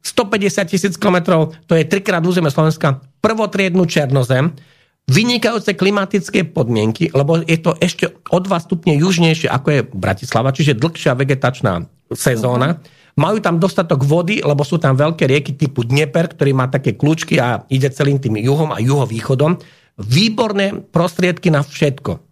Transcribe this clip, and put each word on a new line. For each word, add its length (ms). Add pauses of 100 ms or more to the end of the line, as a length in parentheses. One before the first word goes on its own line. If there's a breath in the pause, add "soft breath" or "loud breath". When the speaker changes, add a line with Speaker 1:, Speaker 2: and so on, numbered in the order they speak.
Speaker 1:
stopäťdesiat 640
tisíc 320
kilometrov, 560 (160 loud breath)
to 80
je 80
trikrát 400
územie 240
Slovenska, 560 (160)
prvotriednu 640
černozem, 640 (560 soft breath)
vynikajúce 720
klimatické 720
podmienky, 640
lebo 320
je 160
to 240
ešte 240 (240)
o 80
dva 240
stupne 320
južnejšie, 560
ako 160
je 120 (120)
Bratislava, 640
čiže 240
dlhšia 320
vegetačná 720 (280)
sezóna. 640
Speaker 2:
Mhm. 20 (420 soft breath)
Speaker 1:
Majú 240
tam 160
dostatok 440
vody, 360
lebo 240
sú 160
tam 160
veľké 320
rieky 240
typu 320
Dnieper, 480
ktorý 240
má 160
také 240
kľúčky 400
a 320
ide 240
celým 240
tým 240
juhom 320
a 80
juhovýchodom. 800 (400 loud breath)
Výborné 800
prostriedky 720
na 80
všetko. 720